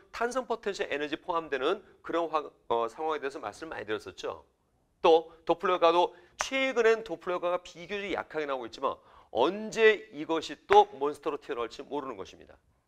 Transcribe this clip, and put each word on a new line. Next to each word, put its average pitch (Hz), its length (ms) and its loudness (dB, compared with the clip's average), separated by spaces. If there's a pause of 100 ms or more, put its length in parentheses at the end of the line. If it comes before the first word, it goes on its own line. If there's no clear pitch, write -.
(120)
탄성 247 360 -4
포텐셜 202 440 -6
에너지 147 240 -4
포함되는 160 680 -2 (180)
그런 165 280 -2
화-, 156 200 -4 (180)
어, 117 220 2
상황에 156 300 -4
대해서 135 200 -6
말씀을 120 300 -10
많이 110 160 -10
드렸었죠. 101 580 -6 (580)
또 165 320 6 (120)
도플러가도 170 720 2 (220)
최근엔 226 680 2
도플러가가 175 580 -4
비교적 190 480 -10
약하게 147 360 -4
나오고 131 180 -4
있지만, 113 300 -4 (360)
언제 208 800 4
이것이 151 540 -4
또 202 200 8
몬스터로 143 520 -4
튀어나올지 120 460 -8
모르는 135 340 -8
것입니다. 80 400 -16 (300)